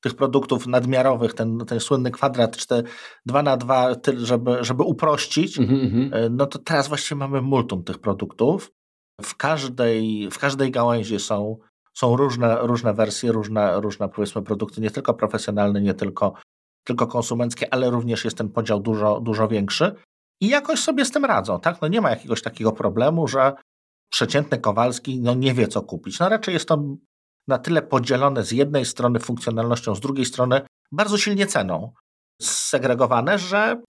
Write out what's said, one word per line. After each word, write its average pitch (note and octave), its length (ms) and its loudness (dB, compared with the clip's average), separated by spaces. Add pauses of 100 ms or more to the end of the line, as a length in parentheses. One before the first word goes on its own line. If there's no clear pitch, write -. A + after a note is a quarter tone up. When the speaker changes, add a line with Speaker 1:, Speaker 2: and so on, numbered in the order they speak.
Speaker 1:
tych A#2 120 -2
produktów C3+ 520 0
nadmiarowych, B2+ 680 2
ten, A2+ 240 -2
ten A#2 220 -4
słynny B2+ 300 0
kwadrat, B2 460 0
czy - 100 -8
te A#2+ 160 2 (440)
dwa C3+ 160 2
na C#3 140 4
dwa, B2+ 380 2
tyl-, B2 300 0
żeby, B2 360 0
żeby B2+ 220 0
uprościć. D#3 760 0
Speaker 2:
Mhm, C3 220 4
mhm. A#2 440 0
Speaker 1:
Y, A#2 60 2
no C3 160 0
to - 120 -10
teraz C#3+ 300 0
właściwie D3 300 -4
mamy C#3 220 -2
multum B2+ 440 0
tych - 140 -8
produktów. A2+ 720 -2 (500)
W - 140 -12
każdej, A#2 920 0
w - 80 -12
każdej C3+ 320 0
gałęzi A#2 500 0
są, G#2+ 380 -2 (360)
są A#2+ 220 4
różne, A#2+ 460 2
różne A#2+ 320 2
wersje, A2 380 0
różne, G#2 480 0
różne, G2+ 280 -4
powiedzmy, G2+ 340 -4
produkty, G#2+ 380 -4
nie A2 100 -2
tylko A#2+ 240 -2
profesjonalne, G#2 680 0
nie G2 140 2
tylko, G2 400 -2 (520)
tylko B2 200 0
konsumenckie, A#2+ 680 -2
ale B2+ 160 2
również A#2 340 -2
jest A2 140 -4
ten A2 100 -4
podział G#2+ 320 0
dużo, G#2+ 400 2
dużo A2 280 0
większy. A2 460 0 (460)
I G3 80 2
jakoś C#4+ 320 2
sobie C#4 240 0
z B3 60 -2
tym C#4+ 140 0
radzą, G#2 360 0
tak? E3+ 220 -2
No D#3 60 0
nie A3 120 2
ma E3 100 2
jakiegoś - 320 -2
takiego A2 300 -2
problemu, A#2 560 0
że C3 240 4 (600)
przeciętny C#3 460 0
Kowalski, A#2+ 600 0
no, A#2+ 140 2
nie B2+ 200 2
wie, B2 140 2
co - 140 -2
kupić. - 380 -10
No F3+ 80 2
raczej G#3+ 260 0
jest - 140 -2
to D3+ 140 2 (680)
na C3 100 2
tyle D#3 240 2
podzielone B2+ 640 2
z F#2+ 80 -6
jednej C#3 320 2
strony B2 360 0
funkcjonalnością, A#2 760 -2
z F#2+ 60 -6
drugiej C3+ 240 -2
strony B2+ 360 2 (320)
bardzo G3+ 260 0
silnie G3+ 280 0
ceną F#3 460 -2 (560)
segregowane, B2+ 880 2
że A3 500 0